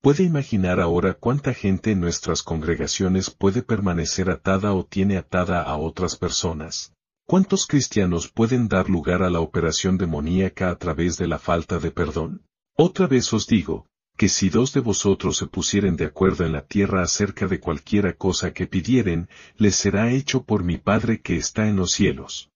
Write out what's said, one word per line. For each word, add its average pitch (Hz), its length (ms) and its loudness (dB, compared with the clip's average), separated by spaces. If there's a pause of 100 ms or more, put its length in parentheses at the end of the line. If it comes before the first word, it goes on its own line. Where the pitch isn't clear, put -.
¿Puede 147 220 4
imaginar 107 560 0
ahora 87 360 2
cuánta 131 380 -2
gente 98 380 0
en 98 80 2
nuestras 85 440 -2
congregaciones 85 840 -2
puede 98 320 0
permanecer 92 680 -2
atada 95 440 0
o 90 120 -2
tiene 98 320 0
atada 90 460 -2
a 78 120 -4
otras 82 400 -4
personas? 82 800 -6 (320)
¿Cuántos 190 420 2
cristianos 92 640 0
pueden 113 400 0
dar 95 200 2
lugar 87 320 0
a 92 80 2
la 85 120 0
operación 85 560 0
demoníaca 87 720 0
a 87 80 -4
través 85 400 -2
de 87 100 -2
la 80 120 -4
falta 85 400 -2
de 78 120 -4
perdón? 76 520 -6 (360)
Otra 175 280 4
vez 127 260 2
os 107 140 -2
digo, - 400 0 (300)
que 101 120 4
si 95 200 2
dos 123 220 2
de 139 100 2
vosotros 98 540 0
se - 120 -4
pusieren 92 500 0
de 82 80 -2
acuerdo 92 400 0
en 80 60 -2
la 73 160 -6
tierra 98 340 0
acerca 95 460 -2
de 90 120 -2
cualquiera 90 540 0
cosa 92 400 -2
que 92 140 -4
pidieren, 92 640 0 (280)
les 104 180 4
será 104 360 2
hecho 135 320 0
por 101 200 0
mi 85 140 0
Padre 110 440 0
que 85 160 -4
está - 300 -2
en 104 80 0
los 92 160 0
cielos. - 640 -2